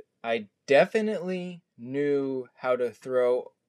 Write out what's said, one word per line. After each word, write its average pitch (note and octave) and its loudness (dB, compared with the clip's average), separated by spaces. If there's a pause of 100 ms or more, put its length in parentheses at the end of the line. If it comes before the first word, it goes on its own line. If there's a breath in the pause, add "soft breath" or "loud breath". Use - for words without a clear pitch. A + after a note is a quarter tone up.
(240)
I A#2 -4 (180)
definitely F3+ 2 (160)
knew C3+ -2
how B2+ 0
to B2 -2
throw B2 -2 (180)